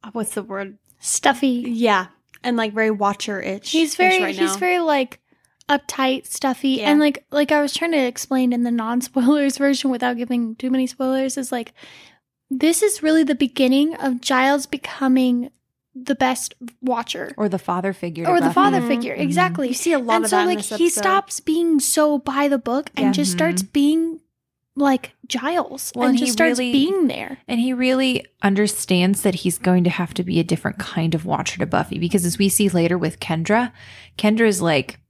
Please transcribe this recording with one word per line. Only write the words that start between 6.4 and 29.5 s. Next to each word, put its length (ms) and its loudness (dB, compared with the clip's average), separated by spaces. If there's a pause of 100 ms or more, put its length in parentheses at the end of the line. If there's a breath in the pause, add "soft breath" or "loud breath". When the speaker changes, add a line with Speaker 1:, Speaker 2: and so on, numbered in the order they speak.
Speaker 1:
Yeah. 200 0
Speaker 2:
And, 100 6
like, 300 2
like, 220 0
I 100 4
was 120 -2
trying 180 -2
to 60 2
explain 540 0
in 120 0
the 60 -2
non-spoilers 880 0
<laughs> 0 -
version 320 2
without 260 -2
giving 400 -4
too 140 -4
many 160 0
spoilers 500 -2
is, 160 -6
like, 200 -8 (800 loud breath)
this 320 2
is 200 0
really 220 4
the 100 0
beginning 600 2
of 260 -4
Giles 460 2
becoming 840 0 (440)
the 200 -4
best 400 -2 (260)
watcher. 560 -6
Speaker 3:
Or 120 0
the 100 -2
father 340 -4
figure 320 -8
to 60 2
Speaker 2:
Or 100 2
the 60 -2
Speaker 3:
Buffy. 80 0
Speaker 2:
father 240 4
Speaker 1:
Mm-hmm. 100 -2
Speaker 2:
figure, 260 -2
Speaker 3:
Mm-hmm. 80 -4
Speaker 2:
exactly. 460 0
Speaker 1:
You 60 -2
see 180 0
a 60 4
lot 180 0
Speaker 2:
And 80 2
Speaker 1:
of 60 -2
Speaker 2:
so, 60 2
Speaker 1:
that 60 4
in 60 2
Speaker 2:
like, 100 0
Speaker 1:
this 120 -8
Speaker 2:
he 160 2
Speaker 1:
episode. 140 0
Speaker 2:
stops 400 -2
being 400 2
so 380 2
by 300 0
the 100 2
book 380 -4
and 100 2
Speaker 1:
Yeah. 60 4
Speaker 2:
just 200 0
starts 300 0
Speaker 3:
Mm-hmm. 100 -8
Speaker 2:
being, 480 2 (540)
like, 380 0 (140)
Giles 680 -4
Speaker 3:
Well, 140 -2
Speaker 2:
and 40 4
Speaker 3:
and 60 4
Speaker 2:
just 120 0
Speaker 3:
he 20 -2
Speaker 2:
starts 260 2
Speaker 3:
really 140 -2
Speaker 2:
being 360 2
there. 380 -8
Speaker 3:
And 140 -2
he 140 0
really 500 0 (180)
understands 800 2
that 140 2
he's 220 -2